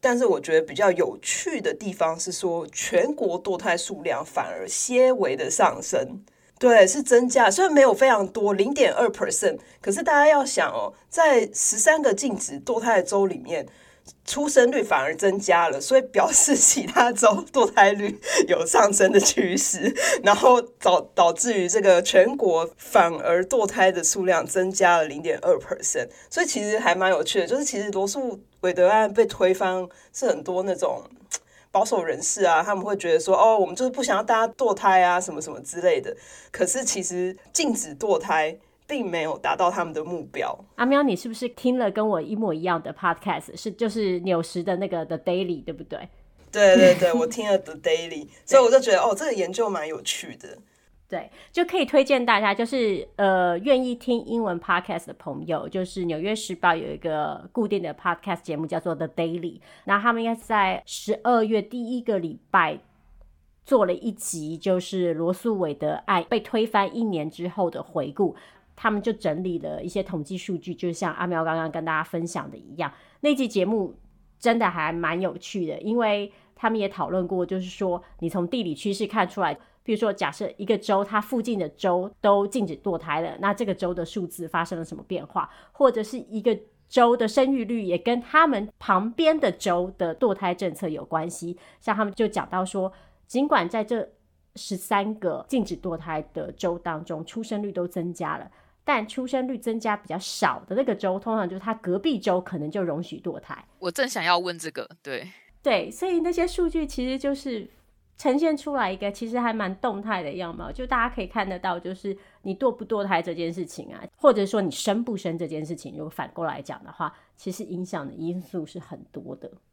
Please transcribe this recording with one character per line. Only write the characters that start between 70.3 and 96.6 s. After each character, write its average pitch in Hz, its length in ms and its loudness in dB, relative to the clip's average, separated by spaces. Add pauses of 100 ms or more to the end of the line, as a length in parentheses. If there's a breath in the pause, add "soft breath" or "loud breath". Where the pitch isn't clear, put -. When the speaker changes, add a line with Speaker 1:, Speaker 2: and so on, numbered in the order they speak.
Speaker 2:
数 180 180 -8
据， 175 180 -10
就 175 160 -6
像 170 240 -6
阿 180 120 -6
喵 165 180 -2
刚 160 100 -2
刚 160 160 -4
跟 160 140 -6
大 160 80 -2
家 156 100 -2
分 165 240 -6
享 160 240 -8
的 - 60 -18
一 - 200 -20
样。 160 140 -6 (300 soft breath)
那 294 140 2
集 254 120 -2
节 196 180 0
目 202 300 -2 (460)
真 233 180 2
的 214 100 0
还 165 220 -2
蛮 170 300 -2
有 180 160 -4
趣 180 300 -8
的， 156 140 -8
因 226 180 -2
为 208 340 0 (240 soft breath)
他 226 140 -2
们 220 100 -2
也 196 80 -2
讨 170 220 -6
论 180 180 -2
过， 185 160 -2
就 185 160 -4
是 185 80 -10
说 175 340 -4 (160 soft breath)
你 165 100 -4
从 175 200 -2
地 240 160 -4
理 160 100 -4
趋 196 180 -4
势 202 140 -4
看 208 220 -2
出 - 120 -10
来， 151 160 -2 (260 soft breath)
比 233 100 -4
如 214 60 -2
说 220 120 0
假 156 220 -4
设 - 240 -6
一 202 80 -10
个 208 140 0
州， 202 260 0
它 208 160 -2
附 226 220 -4
近 226 160 -4
的 160 100 -4
州 185 420 0 (100)
都 202 260 4
禁 208 200 -2
止 160 120 -8
堕 180 180 -4
胎 156 240 -4
了， 170 180 -6
那 202 140 0
这 214 140 -4
个 190 80 -2
州 180 180 -4
的 175 120 -6
数 180 220 -6
字 165 220 -12
发 165 160 -2
生 170 140 -8
了 165 60 -8
什 160 120 -14
么 - 100 -16
变 151 200 -8
化， - 240 -6 (220 soft breath)
或 262 180 6
者 226 120 -4
是 226 160 -10
一 220 220 -10
个 214 180 0 (300)
州 240 260 6
的 226 140 0
生 262 240 2
育 240 140 -2
率 226 160 -4
也 175 160 -2
跟 240 220 0
他 311 260 4
们 214 200 -2 (120)
旁 202 340 0
边 320 260 2
的 233 140 2
州 180 460 -2
的 165 180 -4
堕 233 160 2
胎 185 220 -2
政 180 200 -4
策 180 140 -6
有 151 160 -8
关 160 240 -4
系。 175 300 -12 (240 soft breath)
像 214 120 -2
他 214 80 -2
们 202 120 -4
就 220 120 0
讲 202 220 -4
到 185 160 -2
说， 190 260 -4 (360 soft breath)
尽 269 200 -2
管 220 220 2
在 214 160 -4
这 220 240 -4 (480)
十 - 180 -8
三 202 420 -2
个 175 320 -4
禁 254 140 0
止 175 140 -6
堕 165 220 -8
胎 156 340 -8
的 151 200 -10
州 175 260 -4